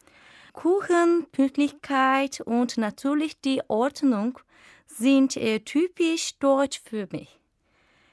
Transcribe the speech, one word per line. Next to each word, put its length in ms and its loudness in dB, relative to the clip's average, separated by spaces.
Kuchen, 800 0
Pünktlichkeit 1080 -2
und 360 -2
natürlich 600 -2
die 300 -2
Ordnung 680 0
sind, 520 2
äh, 240 -2
typisch 760 -2
deutsch 440 0
für 260 -8
mich. 300 -12